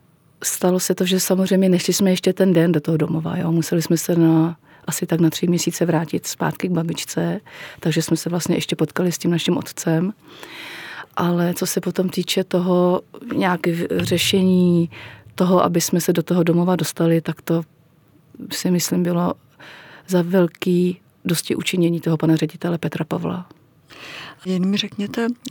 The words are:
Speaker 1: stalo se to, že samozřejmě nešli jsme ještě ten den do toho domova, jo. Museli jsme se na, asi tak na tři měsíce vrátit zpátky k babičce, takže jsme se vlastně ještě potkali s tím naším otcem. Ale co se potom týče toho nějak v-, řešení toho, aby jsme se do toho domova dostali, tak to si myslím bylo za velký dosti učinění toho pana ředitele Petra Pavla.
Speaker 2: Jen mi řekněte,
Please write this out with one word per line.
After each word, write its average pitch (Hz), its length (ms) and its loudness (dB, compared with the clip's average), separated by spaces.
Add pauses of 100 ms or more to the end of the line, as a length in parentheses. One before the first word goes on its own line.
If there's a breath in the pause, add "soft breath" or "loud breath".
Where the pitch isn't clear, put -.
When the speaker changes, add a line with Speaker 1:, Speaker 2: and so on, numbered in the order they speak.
(440)
Speaker 1:
stalo 180 360 0
se 185 160 -2
to, 185 100 -2
že 185 140 0
samozřejmě 190 500 2
nešli 175 240 2
jsme 190 180 2
ještě 185 220 2
ten 190 200 4
den 170 180 4
do 156 100 2
toho 165 160 0
domova, 160 400 -2
jo. 170 140 -2
Museli 165 300 0
jsme 165 160 0
se 175 180 -2
na, 165 420 4 (280 loud breath)
asi - 200 -6
tak 165 140 0
na 165 100 4
tři - 180 -2
měsíce 170 380 0
vrátit 165 420 -2
zpátky - 400 -4
k 180 40 -4
babičce, 165 680 -2 (400 loud breath)
takže 160 220 0
jsme 160 160 0
se - 120 -8
vlastně 175 260 -2
ještě 170 200 -4
potkali 175 360 -2
s - 60 -6
tím 175 140 -2
naším 170 260 0
otcem. 170 560 -2 (1040 loud breath)
Ale 175 360 0
co 185 120 -4
se 185 160 -2
potom 180 280 -2
týče 180 340 -2
toho 180 580 2 (340)
nějak 180 320 0
v-, 170 200 -2 (100)
řešení 180 920 2 (460 loud breath)
toho, 180 280 4
aby 170 180 2
jsme 175 200 0
se 175 120 0
do 170 100 0
toho 180 200 2
domova 175 320 2
dostali, 165 460 0
tak 160 200 -8
to 170 200 -2 (880)
si - 200 -2
myslím 180 320 0
bylo 175 300 0 (760 loud breath)
za 180 140 2
velký 180 800 2 (260)
dosti 175 300 -2
učinění 170 460 0
toho 165 160 0
pana 160 180 4
ředitele 170 420 -2
Petra - 280 -4
Pavla. 175 440 -6 (960 loud breath)
Speaker 2:
Jen 185 200 0
mi 196 120 0
řekněte, 202 500 -4 (240)